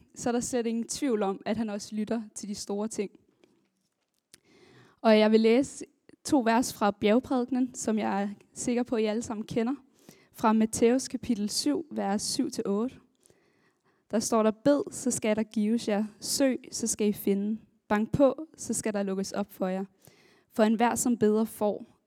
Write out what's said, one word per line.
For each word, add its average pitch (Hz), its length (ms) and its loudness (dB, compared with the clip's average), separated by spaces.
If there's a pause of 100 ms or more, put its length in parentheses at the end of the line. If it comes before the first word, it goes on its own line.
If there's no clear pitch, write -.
(140)
så - 160 -4
er - 20 0
der 240 80 0
slet 240 260 -2
ingen 226 220 -4
tvivl 233 340 0
om, 196 240 -2
at - 100 -2
han 220 140 -4
også 208 240 -10
lytter 214 280 -2 (120)
til - 140 -12
de 202 60 -6
store 202 340 -6
ting. 202 220 -6 (1900)
Og 220 160 8
jeg 214 140 6
vil 220 80 8
læse 226 440 2 (400)
to 294 160 2
vers 226 340 2
fra 208 160 2
bjergprædikenen, 247 840 0
som 220 240 -2
jeg 208 240 -2
er 202 60 -4 (260)
sikker 247 280 -2
på, 247 140 -4
at 220 60 0
I 214 40 0
alle 214 160 -2
sammen 220 240 -8
kender. 240 280 -2 (640)
Fra 220 120 4
Matthæus 226 560 2
kapitel 208 420 -4
syv, 294 400 -2
vers 202 320 -2
syv - 280 -2
til - 160 -6
otte. 208 300 -2 (1120)
Der 208 80 0
står 220 240 0
der: 214 80 4
"Bed, 285 400 2
så - 200 -4
skal 220 260 0
der 214 60 0
gives 220 460 -2
jer. 214 160 0 (160)
Søg, - 520 0
så - 140 -6
skal 220 220 -2
I 208 40 2
finde. 202 480 -2 (280)
Bank 214 240 0
på, 285 440 2
så - 180 -6
skal 214 200 -4
der 202 80 -2
lukkes 196 300 -4
op 202 200 -6
for - 140 -6
jer. 190 180 -4 (680)
For 233 100 2
enhver, 226 320 2
som 240 220 0
beder, 214 280 2
får, - 640 -6